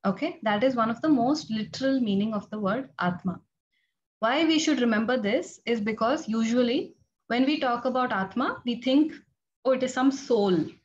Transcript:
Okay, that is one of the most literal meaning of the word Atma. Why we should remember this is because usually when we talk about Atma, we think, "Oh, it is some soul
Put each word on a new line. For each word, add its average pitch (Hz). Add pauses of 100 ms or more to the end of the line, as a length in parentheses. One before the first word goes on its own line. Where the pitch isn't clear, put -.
Okay, 277
that 208
is 262
one 226
of 226
the 320
most 277
literal 262
meaning 208
of 202
the 214
word 214
Atma. 180 (760)
Why 269
we 311
should 302
remember 226
this 226
is 233
because 220
usually 233 (320)
when 247
we 302
talk 240
about 247
Atma, 240
we 240
think, 294 (500)
"Oh, 262
it 254
is 254
some 262
soul 202 (300)